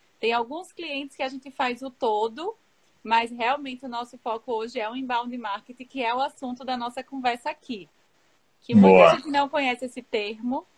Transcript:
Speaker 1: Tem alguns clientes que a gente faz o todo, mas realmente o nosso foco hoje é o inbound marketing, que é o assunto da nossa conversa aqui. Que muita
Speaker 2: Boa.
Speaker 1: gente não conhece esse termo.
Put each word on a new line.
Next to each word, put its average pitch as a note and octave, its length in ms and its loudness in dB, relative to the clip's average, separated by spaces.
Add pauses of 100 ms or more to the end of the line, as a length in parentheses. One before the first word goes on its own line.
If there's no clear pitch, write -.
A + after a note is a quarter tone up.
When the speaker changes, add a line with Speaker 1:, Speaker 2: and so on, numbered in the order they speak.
(200)
Speaker 1:
Tem A#3 120 0
alguns B3 380 -4
clientes C#4+ 460 -10
que D4+ 60 -6
a C4 60 -4
gente C4+ 220 -14
faz B3 320 -4
o C4+ 80 -10
todo, A3+ 640 -4 (480)
mas A3+ 280 0
realmente B3+ 540 -4
o C4+ 40 -10
nosso A#3+ 300 -10
foco A3+ 340 -8
hoje A#3 260 -6
é G#3+ 100 -4
o A#3 60 -10
inbound B3 420 -4
marketing, A3 480 -12
que C4 180 -8
é A#3 120 0
o B3+ 60 -2
assunto C4+ 440 -8
da B3+ 120 -4
nossa A#3+ 260 -8
conversa B3+ 480 -4
aqui. G#3+ 380 -12 (720)
Que - 140 -2
muita F#2+ 240 10
Speaker 2:
Boa. E2 180 10
Speaker 1:
gente D#4 140 -8
não C#4+ 180 2
conhece C4 360 -2
esse B3+ 180 -10
termo. A3+ 640 -6 (120)